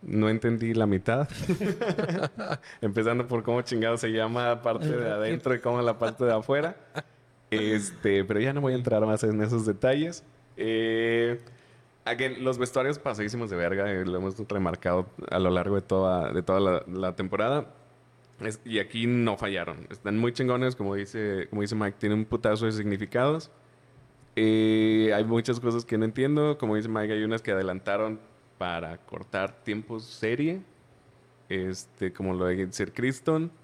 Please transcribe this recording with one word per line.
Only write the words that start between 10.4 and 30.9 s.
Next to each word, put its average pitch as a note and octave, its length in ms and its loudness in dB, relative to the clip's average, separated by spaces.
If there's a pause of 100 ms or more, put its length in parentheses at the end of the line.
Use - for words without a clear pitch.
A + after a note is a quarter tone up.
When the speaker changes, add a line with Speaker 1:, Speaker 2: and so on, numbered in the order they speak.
Speaker 1:
Eh, A2+ 840 2 (640)
again, B2+ 400 -2
los B2+ 140 0
vestuarios C3 400 0
pasadísimos A2+ 500 -4
de G2 80 -4
verga, F#2+ 340 0
eh, F#2 140 0
lo F2+ 140 -2
hemos F#2+ 180 -4 (120)
remarcado F2+ 580 0 (240)
a - 80 0
lo F#2 120 4
largo F#2 260 2
de F#2+ 60 0
toda, F#2 500 2
de F2 100 0
toda F#2+ 180 2
la, F#2 260 2
la F#2 300 -4
temporada. G2+ 560 -2 (680)
Es-, A2 240 -8
y A2+ 160 -2
aquí A2+ 260 -2
no A#2 320 2
fallaron. E2+ 520 -6
Están G#2 280 -4
muy A#2+ 140 2
chingones, B2+ 440 0
como G2 200 -2
dice, G2+ 520 -4
como G#2 140 -2
dice G#2 140 -2
Mike, G2+ 220 -2
tienen G#2+ 200 2
un A2 80 0
putazo A2+ 400 0
de A2 60 0
significados. G#2+ 800 0 (840)
Eh, A2 760 6
hay G#2+ 100 2
muchas A#2 360 2
cosas A#2 260 0
que A#2 100 0
no A2 80 4
entiendo. D3 540 2
Como G#2+ 180 0
dice G#2+ 140 -2
Mike, G#2+ 240 -2
hay G#2+ 80 0
unas A2 180 0
que A2 120 -2
adelantaron G2+ 680 -2 (400)
para E2+ 400 -6
cortar F#2+ 640 -6
tiempos A2 440 -6
serie. D3 540 -2 (880)